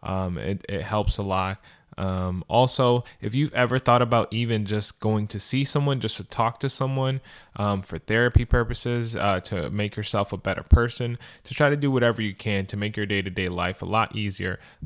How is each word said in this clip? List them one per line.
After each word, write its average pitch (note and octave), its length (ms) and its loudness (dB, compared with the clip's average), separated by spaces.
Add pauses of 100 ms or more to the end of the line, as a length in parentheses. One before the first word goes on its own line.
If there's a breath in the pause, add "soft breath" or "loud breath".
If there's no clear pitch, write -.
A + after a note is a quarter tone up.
Um, F2+ 340 -4
it, F2 300 -4
it G2 140 -4
helps G#2 360 0
a G#2 40 -4
lot. F#2+ 380 -2 (360 loud breath)
Um, F#2 500 -2
also, B2 560 4 (180 loud breath)
if A2 140 -6
you've C#3+ 200 0
ever B2 260 2
thought A#2+ 220 4
about A#2 300 2
even A2+ 340 0
just G#2+ 340 -2
going G#2+ 260 0
to G#2 140 -6
see C3+ 240 0
someone, C#3 340 0
just A2 200 -2
to - 40 -6
talk A#2 380 -2
to C#3 80 -2
someone, C3 520 -2 (360 loud breath)
um, G2+ 260 0
for - 160 -8
therapy A#2 460 4
purposes, A#2 720 0
uh, F#2+ 240 0
to E2+ 300 -4
make G#2 260 -4
yourself G#2 360 -2
a G2+ 40 -6
better F#2 260 -4
person, A#2+ 560 2 (240 loud breath)
to - 120 -12
try D3 140 4
to D3 80 2
do C#3+ 140 0
whatever A#2+ 320 2
you G2+ 140 -4
can G2 300 -2
to G#2 100 -8
make G#2 200 -4
your G#2 80 -2
day-to-day G2 440 -2
life F2+ 340 -4
a - 20 -8
lot G#2 300 0
easier, G2 460 -4 (260 loud breath)